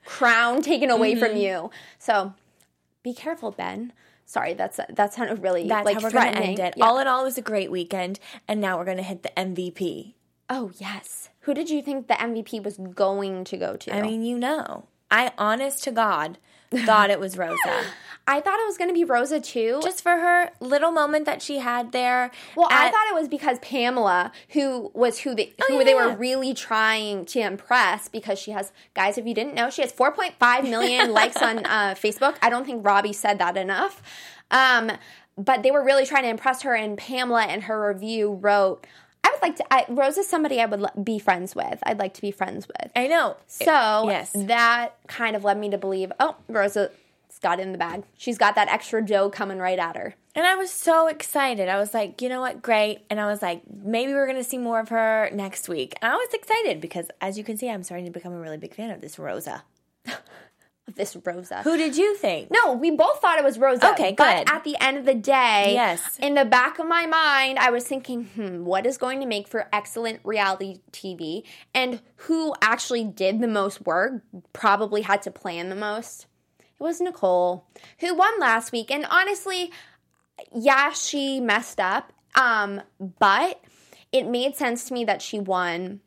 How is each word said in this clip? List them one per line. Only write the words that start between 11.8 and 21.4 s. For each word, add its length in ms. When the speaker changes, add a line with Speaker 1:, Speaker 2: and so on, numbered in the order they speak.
Speaker 1:
think 260
the 140
M 120
V 100
P 180
was 160
going 640
to 140
go 180
to? 180
Speaker 2:
I 80
mean, 220
you 140
know. 480
I, 260
honest 480
to 60
God, 460
Speaker 1:
<laughs> 140
Speaker 2:
thought 240
it 100
was 180
Rosa. 480
Speaker 1:
I 120
thought 180
it 60
was 120
gonna 140
be 140
Rosa, 340
too. 420
Speaker 2:
Just 220
for 80
her 480
little 320
moment 340
that 160